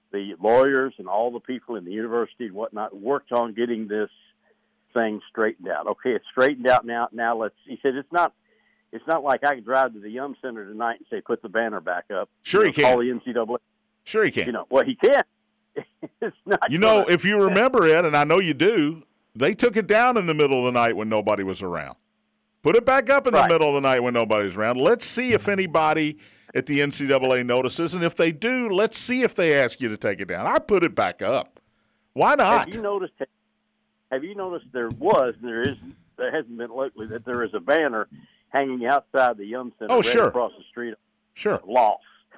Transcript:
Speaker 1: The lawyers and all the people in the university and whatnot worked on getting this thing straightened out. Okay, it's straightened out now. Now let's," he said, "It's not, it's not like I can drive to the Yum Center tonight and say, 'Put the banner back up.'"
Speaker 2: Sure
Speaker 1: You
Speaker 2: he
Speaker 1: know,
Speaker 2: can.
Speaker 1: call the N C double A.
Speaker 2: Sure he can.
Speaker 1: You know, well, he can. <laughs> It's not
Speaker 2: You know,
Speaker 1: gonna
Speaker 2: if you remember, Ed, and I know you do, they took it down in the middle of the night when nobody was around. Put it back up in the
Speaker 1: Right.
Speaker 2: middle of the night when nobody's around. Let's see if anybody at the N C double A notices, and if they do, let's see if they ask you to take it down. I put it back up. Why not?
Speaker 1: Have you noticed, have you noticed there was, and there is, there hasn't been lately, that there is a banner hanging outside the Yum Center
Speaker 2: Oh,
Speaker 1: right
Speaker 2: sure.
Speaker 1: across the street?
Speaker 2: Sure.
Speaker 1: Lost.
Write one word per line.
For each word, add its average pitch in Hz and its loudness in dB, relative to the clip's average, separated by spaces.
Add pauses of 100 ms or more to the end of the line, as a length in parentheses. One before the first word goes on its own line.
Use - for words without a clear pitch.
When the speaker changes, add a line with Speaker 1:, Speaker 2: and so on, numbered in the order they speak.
(140)
Speaker 1:
The 101 -8
lawyers 131 2
and 92 -16
all 107 -2
the 120 -10
people 120 -10
in 90 -12
the 90 -12
university 113 -6
and 92 -14
whatnot 107 -10
worked 127 -6
on 117 0
getting 113 -4
this 104 -4 (840)
thing 110 -2
straightened 107 -4
out. 85 -6
Okay, 120 -4
it's 104 -6
straightened 127 0
out 123 4
now. 117 -4
Now 117 -2
let's," 110 -6 (120)
he 113 -14
said, 131 0
"It's 139 -12
not, 170 0 (600)
it's 113 -16
not 156 0
like 135 0
I 143 0
can 117 -12
drive 127 0
to 107 -18
the 104 -14
Yum 131 -10
Center 113 -12
tonight 113 -6
and - -20
say, 104 -8
'Put - -6
the 110 -14
banner 110 -2
back 87 -8
up.'" 98 -6 (120)
Speaker 2:
Sure 202 2
Speaker 1:
You 147 0
Speaker 2:
he 147 0
Speaker 1:
know, 131 6
Speaker 2:
can. 127 6
Speaker 1:
call 123 2
the 127 -2
N 120 -6
C 127 -6
double 117 -2
A. - -8 (480)
Speaker 2:
Sure 220 0
he 165 2
can. 104 -2
Speaker 1:
You 123 -4
know, 101 -8
well, 131 4
he 127 -4
can. 269 4 (540)
<laughs> 143 -10 (360)
It's 214 -6
not 185 0
Speaker 2:
You 143 0
know, 214 4
Speaker 1:
gonna 175 2
Speaker 2:
if 170 0
you 202 4
remember, 196 4
Ed, 160 6
and 151 0
I 147 4
know 160 4
you 175 2
do, 160 2 (320)
they 139 0
took 226 2
it 208 0
down 240 4
in 180 0
the 160 0
middle 143 4
of 123 2
the 123 2
night 117 4
when 110 -4
nobody 107 0
was 95 -6
around. 78 -8 (640)
Put 165 4
it 240 4
back 262 2
up 277 2
in 247 4
the 143 6
Speaker 1:
Right. 175 4
Speaker 2:
middle 156 4
of 143 2
the 143 0
night 131 2
when 123 0
nobody's 107 0
around. 113 0
Let's 175 2
see 247 -4
if - 0
anybody 156 0 (360)
at 131 -2
the 143 0
N 143 -2
C 143 -6
double 131 4
A 127 2
notices, 127 0
and 175 -2
if 165 -2
they 165 2
do, 233 -2
let's 202 0
see 254 -2
if 220 0
they 165 2
ask 131 0
you 123 -2
to 107 -6
take 101 -4
it 92 -8
down. 92 -6
I 247 0
put 196 2
it - 0
back 98 -2
up. 117 -2 (540)
Why 196 2
not? 226 4
Speaker 1:
Have 185 -12
you 226 -8
noticed, 202 -6 (1000)
have 131 -4
you 190 -12
noticed 185 -10
there 120 -4
was, 139 2
and 120 -10
there 117 -4
is, 135 -2 (400)
there 127 -4
hasn't 120 -8
been 117 -10
lately, 120 -8
that 110 -12
there 120 -4
is 107 -6
a 104 -8
banner 135 0 (440)
hanging 131 -2
outside 127 0
the 101 -14
Yum 123 -10
Center 113 -6
Speaker 2:
Oh, 254 2
Speaker 1:
right 214 2
Speaker 2:
sure. 143 2
Speaker 1:
across 117 -2
the 90 -20
street? 120 -10 (380)
Speaker 2:
Sure. 190 -4
Speaker 1:
Lost. 110 2 (340)